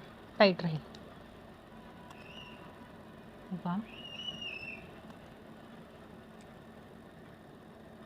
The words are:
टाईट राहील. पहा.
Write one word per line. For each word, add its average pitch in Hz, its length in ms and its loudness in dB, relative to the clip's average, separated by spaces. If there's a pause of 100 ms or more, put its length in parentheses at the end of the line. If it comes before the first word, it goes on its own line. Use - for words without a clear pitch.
(380)
टाईट 190 240 12
राहील. 160 160 6 (2750)
पहा. 175 120 6 (4000)